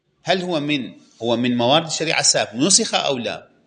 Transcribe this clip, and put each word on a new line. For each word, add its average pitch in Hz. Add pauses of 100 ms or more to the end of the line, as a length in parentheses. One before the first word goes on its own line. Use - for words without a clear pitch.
(240)
هل 180
هو 175
من، 143 (280)
هو 117
من 123
موارد 139
الشريعة 156
السابقة 135
نسخ 214
أو 143
لا؟ 101 (180)